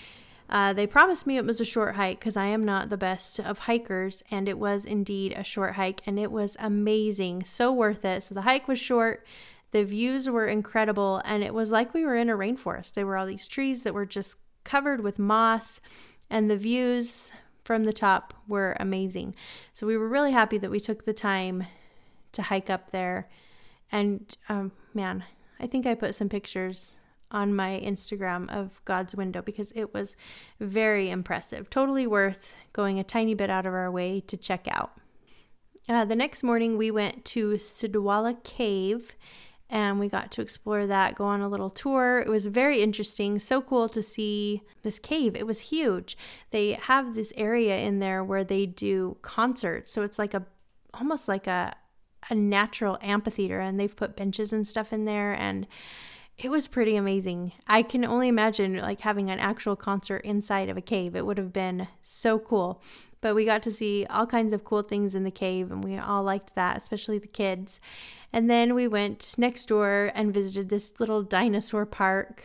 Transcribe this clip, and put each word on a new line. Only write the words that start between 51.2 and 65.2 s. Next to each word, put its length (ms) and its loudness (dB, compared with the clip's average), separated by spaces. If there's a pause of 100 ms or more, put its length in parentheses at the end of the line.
like 180 -2
a, 300 -2 (560)
a 40 2
natural 680 2
amphitheater, 580 0
and 200 -2
they've 160 -2
put 200 -4
benches 360 -2
and 160 0
stuff 240 -4
in 140 -2
there, 280 -2
and 340 -4 (680)
it 120 -6
was 180 0
pretty 280 2
amazing. 560 0 (160)
I 160 6
can 220 0
only 240 2
imagine, 480 4
like, 240 -4
having 280 0
an 100 -2
actual 360 0
concert 440 -2
inside 500 0
of 80 -6
a 40 -4
cave. 340 -2
It 100 -2
would 120 -2
have 140 -2
been 380 -2 (120)
so 380 2
cool. 420 0 (380)
But 160 2
we 80 6
got 200 4
to 100 -2
see 360 0
all 160 0
kinds 280 2
of 100 0
cool 180 2
things 340 0
in 100 0